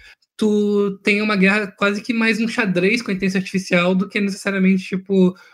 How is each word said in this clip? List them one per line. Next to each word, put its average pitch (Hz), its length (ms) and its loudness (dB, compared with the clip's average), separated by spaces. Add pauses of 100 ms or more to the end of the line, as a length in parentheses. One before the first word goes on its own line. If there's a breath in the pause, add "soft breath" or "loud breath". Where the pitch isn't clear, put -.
(360 loud breath)
tu 208 680 0
tem 208 180 2
uma 214 160 0
guerra 196 300 2
quase 202 340 -2
que 233 140 -6
mais 226 260 0
um 226 80 -2
xadrez 208 540 0
com - 80 -8
a 196 40 -2
inteligência 190 240 -2
artificial 185 560 0
do 196 140 0
que 214 100 -4
necessariamente, 196 640 0
tipo, 190 540 0 (180 soft breath)